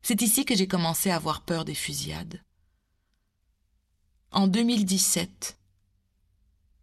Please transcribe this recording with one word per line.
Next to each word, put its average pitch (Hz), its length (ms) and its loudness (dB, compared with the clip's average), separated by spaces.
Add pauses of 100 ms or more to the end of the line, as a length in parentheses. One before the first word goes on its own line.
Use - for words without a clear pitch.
C'est 220 200 0
ici 247 220 2
que 190 120 2
j'ai 190 100 4
commencé 170 420 0
à 180 60 2
avoir 156 280 -4
peur 165 220 -4
des 151 120 -8
fusillades. 156 680 -8 (1900)
En 196 160 4
deux 214 160 2
mille 233 200 2
dix-sept, - 720 -2 (1300)